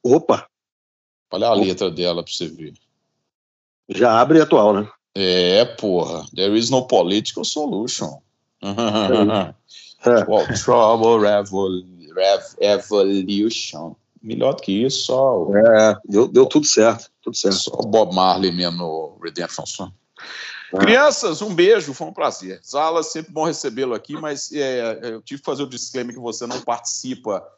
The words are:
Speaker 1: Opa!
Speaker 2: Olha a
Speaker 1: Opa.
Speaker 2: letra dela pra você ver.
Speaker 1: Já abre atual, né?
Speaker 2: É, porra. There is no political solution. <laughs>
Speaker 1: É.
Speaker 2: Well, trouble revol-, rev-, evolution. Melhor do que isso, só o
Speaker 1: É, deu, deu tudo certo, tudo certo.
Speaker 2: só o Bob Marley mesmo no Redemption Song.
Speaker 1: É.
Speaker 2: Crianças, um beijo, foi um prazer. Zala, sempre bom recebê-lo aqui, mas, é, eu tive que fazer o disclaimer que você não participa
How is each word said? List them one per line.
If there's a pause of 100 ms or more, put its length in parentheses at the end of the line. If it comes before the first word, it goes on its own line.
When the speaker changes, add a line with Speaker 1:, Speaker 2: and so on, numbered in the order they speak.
Speaker 1:
Opa! (840)
Speaker 2:
Olha
a
Speaker 1:
Opa.
Speaker 2:
letra
dela
pra
você
ver. (1160)
Speaker 1:
Já
abre
atual,
né? (280)
Speaker 2:
É,
porra. (100)
There
is
no
political
solution. (420)
<laughs> (460)
Speaker 1:
É.
Speaker 2:
Well, (160)
trouble
revol-, (320)
rev-,
evolution. (280)
Melhor
do
que (140)
isso,
só
o
Speaker 1:
É, (100)
deu,
deu
tudo
certo, (100)
tudo
certo.
Speaker 2:
só
o
Bob
Marley
mesmo
no
Redemption
Song. (840)
Speaker 1:
É.
Speaker 2:
Crianças,
um
beijo,
foi
um
prazer.
Zala,
sempre
bom
recebê-lo
aqui,
mas,
é,
eu
tive
que
fazer
o
disclaimer
que
você
não
participa (120)